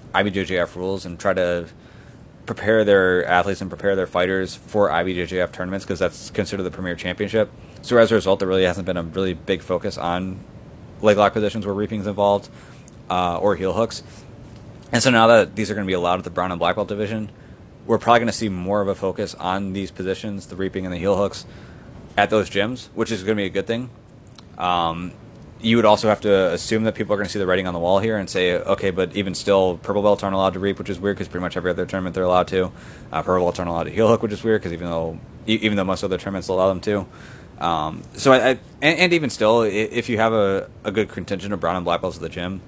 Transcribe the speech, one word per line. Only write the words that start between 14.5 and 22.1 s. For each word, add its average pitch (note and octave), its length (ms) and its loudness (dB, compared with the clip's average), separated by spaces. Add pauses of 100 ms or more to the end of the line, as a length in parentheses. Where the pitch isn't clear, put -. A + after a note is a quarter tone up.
And A#2 100 0
so C3+ 60 2
now A2+ 200 6
that G#2+ 280 6
these G#2+ 140 -4
are G#2 40 -2
gonna G2+ 120 -4
be F#2 80 0
allowed F2 240 0
at F#2 60 -8
the F2+ 60 -10
brown F2+ 220 -2
and E2+ 60 -6
black F2 160 2
belt G#2 140 -4
division, G#2+ 420 -6 (560)
we're A2+ 100 2
probably A#2 240 4
gonna A2+ 120 -2
see A2 180 -4
more F#2+ 320 -2
of G2 60 -2
a G2 60 -2
focus F#2+ 420 -4
on F#2 360 -4
these F#2+ 180 -6
positions, F#2+ 560 -6
the F2+ 100 -14
reaping F#2 280 -4
and F2+ 80 -6
the F2 60 -6
heel F#2+ 180 2
hooks, G2 300 -2 (680)